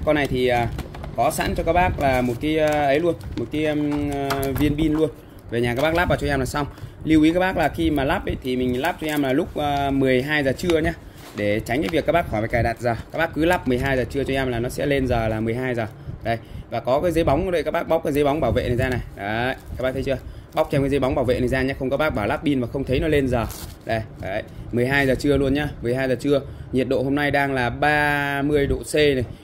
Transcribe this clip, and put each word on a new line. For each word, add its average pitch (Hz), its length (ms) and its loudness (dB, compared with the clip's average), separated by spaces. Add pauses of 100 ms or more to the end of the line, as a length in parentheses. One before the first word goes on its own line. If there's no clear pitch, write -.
Con 151 100 4
này 139 120 2
thì, 127 200 0
à, 120 220 2 (460)
có 131 160 2
sẵn 185 240 -2
cho 175 80 0
các 165 100 2
bác 180 260 2
là 131 220 4
một 123 200 0
cái, 156 180 2
à, 151 260 2
ấy 139 140 4
luôn, 170 160 2 (220)
một 120 140 -2
cái, 151 140 -2
um, 147 460 0
à, 139 180 -2 (300)
viên 147 180 2
pin 156 160 2
luôn. 156 160 2 (400)
Về 117 120 0
nhà 120 140 0
các 131 60 -2
bác 160 140 2
lắp 175 140 2
vào 147 80 2
cho 143 100 -2
em 139 120 0
là 131 60 0
xong. 143 220 -2 (360)
Lưu 156 200 6
ý 160 100 6
các 180 60 0
bác 185 180 0
là 151 120 2
khi 165 220 0
mà 143 120 0
lắp 170 220 -2
ấy, 131 180 -4
thì 127 120 -2
mình 127 260 0
lắp 175 200 -2
cho 156 60 -4
em 147 160 0
là 131 100 2
lúc, 165 240 -2
à, 143 340 0
mười 131 300 4
hai 147 220 2
giờ 135 80 2
trưa 165 280 2
nhá. 165 140 0 (440)
Để 104 220 0
tránh 120 220 -2
cái 190 100 -2
việc 147 140 0
các 151 80 2
bác 170 160 2
khỏi 107 120 -2
phải 113 60 -2
cài 113 160 0
đặt 117 160 -2
giờ. 117 160 0 (160)
Các 143 60 -6
bác 160 160 0
cứ 151 120 0
lắp 175 220 2
mười 123 120 2
hai 135 180 0
giờ 123 120 0
trưa 135 140 -2
cho 131 100 -2
em 135 140 0
là 120 120 -2
nó 123 100 -2
sẽ - 160 -4
lên 139 220 2
giờ 117 200 2
là 110 120 -2
mười 113 160 -2
hai 127 200 -2
giờ. 113 120 -2 (360)
Đây. 117 140 0 (320)
Và 117 100 -4
có 131 220 2
cái 175 100 2
giấy 160 120 4
bóng 160 220 2
ở 190 60 -2
đây, 160 120 0
các 151 80 -4
bác 160 160 -2
bóc 165 160 2
cái 160 100 -2
giấy 147 100 4
bóng 143 160 2
bảo 123 120 2
vệ 120 160 0
này 120 100 0
ra 131 120 2
này. 123 100 -2 (160)
Đấy, 110 400 -2 (220)
các 123 60 -4
bác 131 80 0
thấy 135 120 -4
chưa? 127 140 0 (360)
Bóc 156 180 2
thêm 139 100 4
cái 139 80 2
giấy 139 100 2
bóng 131 160 0
bảo 135 100 0
vệ 120 140 2
này 123 80 2
ra 131 140 0
nhé, 135 180 0
không 131 100 -2
các 135 80 0
bác 151 180 0
bảo 104 120 0
lắp 143 160 -2
pin 143 180 2
mà 117 60 -2
không 139 160 -4
thấy 127 160 0
nó 165 80 0
lên 143 200 2
giờ. 120 180 0 (400)
Đây, 113 160 -2 (200)
đấy, 95 220 -6 (280)
mười 120 160 2
hai 139 200 2
giờ 127 80 4
trưa 139 220 2
luôn 139 160 2
nhá, 147 160 0 (120)
mười 117 140 -2
hai 131 120 0
giờ 127 80 2
trưa. 139 260 2 (300)
Nhiệt 127 160 0
độ 123 160 0
hôm 139 120 0
nay 143 160 0
đang 139 220 2
là 123 160 0
ba 143 720 2
mươi 143 260 2
độ 156 100 0
C - 180 -6
này, 143 300 4 (180)